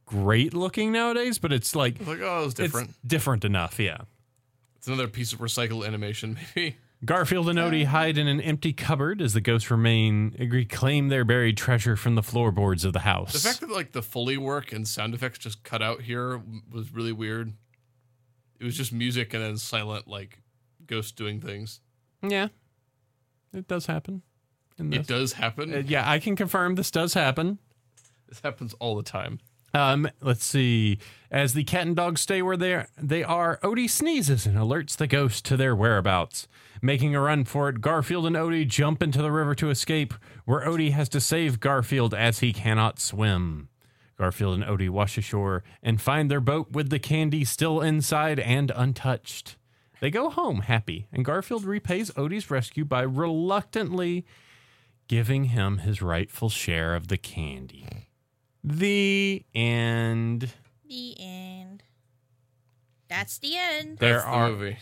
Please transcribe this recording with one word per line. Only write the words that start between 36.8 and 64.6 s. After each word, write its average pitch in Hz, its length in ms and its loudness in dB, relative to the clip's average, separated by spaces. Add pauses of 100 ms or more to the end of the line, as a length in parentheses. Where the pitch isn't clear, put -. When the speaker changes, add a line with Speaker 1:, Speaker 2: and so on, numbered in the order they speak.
Speaker 1:
Making 143 360 2
a 139 40 2
run 143 240 2
for 143 240 0
it, 120 120 -4
Garfield 160 440 0
and 165 120 2
Odie 160 320 0
jump 147 340 2
into 147 180 2
the 151 120 0
river 147 240 2
to 156 120 0
escape, 147 460 0 (300)
where 131 200 2
Odie 160 280 2
has 143 160 2
to 143 120 0
save 156 380 2
Garfield 127 560 2
as 113 240 2
he 120 140 2
cannot 110 480 2
swim. 90 680 0 (480)
Garfield 92 380 0
and 98 100 0
Odie 98 240 0
wash 101 300 0
ashore 98 460 -2 (180)
and 110 180 2
find 143 300 2
their 143 100 2
boat 143 300 0
with 147 200 -2
the 143 100 0
candy 156 440 2
still 160 360 0
inside 156 580 2
and 127 380 2
untouched. - 800 -2 (440)
They 135 100 0
go 247 200 0
home 285 300 -2
happy, 107 520 -2
and 127 120 -2
Garfield 190 400 -4
repays 202 480 -2
Odie's 160 360 -4
rescue 139 360 -2
by 131 180 0
reluctantly 175 1200 -2 (840)
giving 117 360 2
him 101 340 2
his 101 240 -2
rightful 90 480 -2
share 82 440 0
of 85 140 -4
the 95 80 0
candy. 67 720 -10 (760)
The 196 800 2 (120)
end. 117 1000 0 (340)
Speaker 3:
The 247 320 -14
end. 185 640 -16 (1300)
That's 190 300 -6
the 302 180 -6
end. 311 420 -4
Speaker 1:
There 120 160 4
Speaker 2:
That's 120 100 0
the 120 60 -4
Speaker 1:
are, 117 200 4
Speaker 2:
movie. 101 320 -6